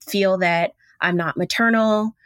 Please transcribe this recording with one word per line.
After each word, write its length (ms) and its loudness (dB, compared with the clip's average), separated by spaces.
feel 300 2
that 320 0
I'm 160 0
not 220 -4
maternal, 800 0